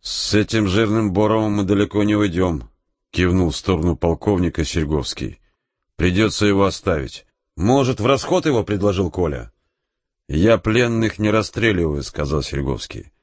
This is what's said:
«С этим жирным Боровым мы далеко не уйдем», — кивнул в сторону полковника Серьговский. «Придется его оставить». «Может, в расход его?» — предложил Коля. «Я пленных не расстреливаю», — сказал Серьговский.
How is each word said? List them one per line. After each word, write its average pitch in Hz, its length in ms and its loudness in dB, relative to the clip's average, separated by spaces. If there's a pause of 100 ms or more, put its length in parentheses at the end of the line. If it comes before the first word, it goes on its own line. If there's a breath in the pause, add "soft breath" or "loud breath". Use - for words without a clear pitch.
«С - 320 -6
этим 107 340 2
жирным 104 460 0
Боровым 107 400 2
мы 104 100 0
далеко 101 400 0
не 104 140 2
уйдем», — 92 520 -2 (420)
кивнул 90 400 2
в - 40 -6
сторону 87 400 0
полковника 85 680 0
Серьговский. 71 760 -4 (560)
«Придется 95 500 2
его 98 200 4
оставить». 82 600 -4 (300)
«Может, 123 460 2
в 104 40 -2
расход 139 400 0
его?» — 123 200 2
предложил 98 460 0
Коля. 71 420 -4 (760)
«Я 107 300 4
пленных 113 600 0
не 107 100 2
расстреливаю», — 95 760 0
сказал 73 400 -4
Серьговский. - 800 -8